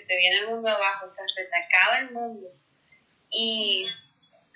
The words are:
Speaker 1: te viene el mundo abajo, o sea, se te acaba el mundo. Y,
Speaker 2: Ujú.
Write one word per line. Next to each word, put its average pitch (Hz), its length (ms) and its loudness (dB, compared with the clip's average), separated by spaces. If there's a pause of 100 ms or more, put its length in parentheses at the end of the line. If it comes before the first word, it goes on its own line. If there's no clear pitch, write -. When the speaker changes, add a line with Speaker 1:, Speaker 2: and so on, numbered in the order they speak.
Speaker 1:
te 185 100 0
viene 180 220 4
el 214 100 -2
mundo 226 220 -2
abajo, 202 340 0
o 180 40 -10
sea, 196 160 -12 (100)
se 185 100 -8
te 175 120 -4
acaba 190 420 4
el 262 140 -6
mundo. 226 360 -8 (840)
Y, 214 540 0
Speaker 2:
Ujú. 196 100 -6 (600)